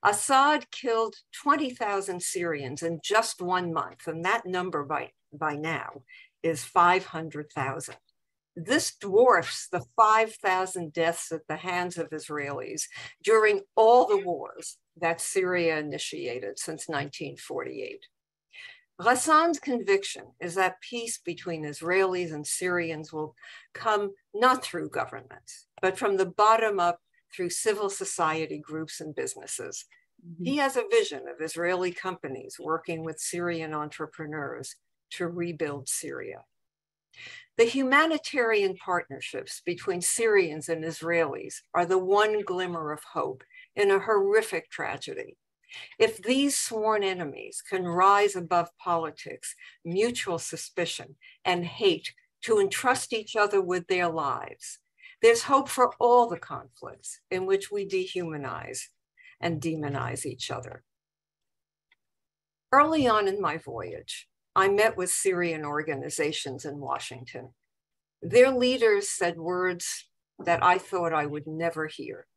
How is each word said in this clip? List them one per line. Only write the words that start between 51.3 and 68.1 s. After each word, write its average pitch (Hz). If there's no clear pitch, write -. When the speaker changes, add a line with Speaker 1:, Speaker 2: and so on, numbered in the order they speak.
Speaker 1:
and 175
hate 175
to 220
entrust 247
each 220
other 202
with 180
their 180
lives, -
there's 233
hope 269
for 247
all 240
the 170
conflicts -
in 185
which 196
we 202
dehumanize 160
and 165
demonize 143
each -
other. -
Early 294
on 214
in 196
my 160
voyage, 104
I 190
met 214
with 180
Syrian 175
organizations 147
in 147
Washington. 123